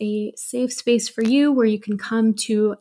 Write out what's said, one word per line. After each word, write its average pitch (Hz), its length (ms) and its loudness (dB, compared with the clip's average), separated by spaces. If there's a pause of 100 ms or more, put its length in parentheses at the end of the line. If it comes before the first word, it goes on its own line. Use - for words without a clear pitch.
a 214 340 -4
safe 247 380 -4
space 233 340 0
for - 160 -6
you 285 300 4
where 247 120 4
you 214 140 2
can 208 180 -4
come 226 360 0
to 214 480 -2